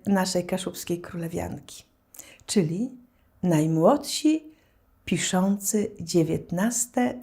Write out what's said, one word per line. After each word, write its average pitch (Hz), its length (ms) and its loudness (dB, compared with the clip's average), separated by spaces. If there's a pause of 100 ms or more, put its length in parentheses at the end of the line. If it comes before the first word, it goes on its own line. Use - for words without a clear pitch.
naszej 185 400 2
kaszubskiej 180 540 -4
królewianki, 165 840 -8 (640)
czyli 190 440 0 (520)
najmłodsi 180 1000 4 (600)
piszący 196 840 0 (100)
dziewiętnaste 175 1200 0